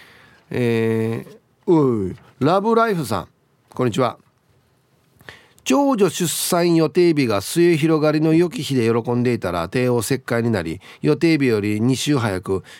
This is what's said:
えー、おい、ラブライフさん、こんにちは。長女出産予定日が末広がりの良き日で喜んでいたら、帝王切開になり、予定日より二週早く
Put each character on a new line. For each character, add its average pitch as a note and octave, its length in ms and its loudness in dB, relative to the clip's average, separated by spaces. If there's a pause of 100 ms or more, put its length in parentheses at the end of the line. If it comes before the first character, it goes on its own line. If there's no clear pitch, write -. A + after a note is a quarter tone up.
(500)
え A2+ 760 -2 (380)
ー、 - 40 0
お B2+ 380 2
い、 - 80 -8 (240)
ラ E3+ 220 2
ブ A3 140 2
ラ A3+ 140 2
イ G3+ 60 -2
フ D#3+ 100 -4
さ A2 140 -4
ん、 E2 80 -10 (460)
こ B2+ 100 -4
ん B2+ 40 2
に A2 60 -4
ち F2 60 -4
は。 A#2+ 180 -2 (1500)
長 C4+ 320 2
女 F#3+ 120 4
出 E3 240 -4
産 F3 420 0
予 D#3+ 140 2
定 F3 240 2
日 C#3+ 140 0
が G2+ 140 0
末 E3+ 340 2
広 D#3 260 2
が D3+ 80 2
り D3+ 120 0
の D#3+ 120 2
良 E3+ 160 2
き B2+ 140 -10
日 C#3 100 -6
で A#2 160 2
喜 A#2 220 -2
ん A#2+ 100 -2
で B2 120 0
い A2 60 -4
た F#2 120 -4
ら、 E2+ 160 -4
帝 B2+ 220 -2
王 A#2+ 120 0
切 C3 220 -4
開 A#2 180 -2
に A#2 80 0
な G#2+ 120 0
り、 E2 180 -8 (220)
予 D3 160 0
定 D#3+ 200 2
日 C#3 100 0
よ A2 120 2
り G#2 220 -2
二 B2 160 0
週 D3 200 -2
早 A2 220 -2
く F#2 240 -6 (160)